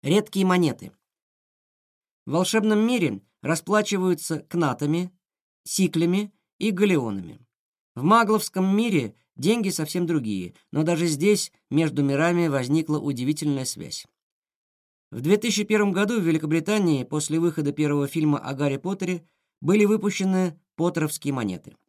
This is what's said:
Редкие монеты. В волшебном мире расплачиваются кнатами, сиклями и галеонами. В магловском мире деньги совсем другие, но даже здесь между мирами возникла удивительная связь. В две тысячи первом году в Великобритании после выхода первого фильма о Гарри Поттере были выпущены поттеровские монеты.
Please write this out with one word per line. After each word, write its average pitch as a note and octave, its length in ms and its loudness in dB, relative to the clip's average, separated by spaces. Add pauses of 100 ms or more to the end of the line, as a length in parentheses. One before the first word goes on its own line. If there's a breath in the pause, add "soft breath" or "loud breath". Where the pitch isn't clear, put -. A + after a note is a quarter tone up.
Редкие F#3+ 420 2
монеты. F3+ 480 2 (1300)
В B2 60 -6
волшебном G#3 480 2
мире G#3 420 0 (180)
расплачиваются F3+ 1000 -2
кнатами, D#3+ 720 -2 (540)
сиклями F#3 680 0 (260)
и A3 120 -2
галеонами. B2+ 680 0 (540)
В A#2+ 80 -8
магловском G3 760 2
мире G3 400 0 (180)
деньги G3 360 0
совсем E3 360 -4
другие, G#2+ 480 -4 (160 soft breath)
но D3+ 120 -2
даже E3+ 240 0
здесь E3+ 440 0 (200)
между C#3+ 340 0
мирами E3 440 2
возникла D3 500 0
удивительная C#3 680 -2
связь. - 420 -12 (1040)
В A#2 100 -12
две F3 180 2
тысячи G#3 260 -2
первом G#3 280 2
году G#3 280 0
в F3 40 -2
Великобритании D#3+ 800 0
после D3+ 380 -2
выхода D#3 320 0
первого D3 340 0
фильма D3+ 320 0
о - 140 -8
Гарри C#3 240 -2
Поттере F#3 500 -6 (340)
были G3+ 260 4
выпущены F#3+ 760 0 (160)
поттеровские D3+ 560 -2
монеты. G#2 440 -6 (120)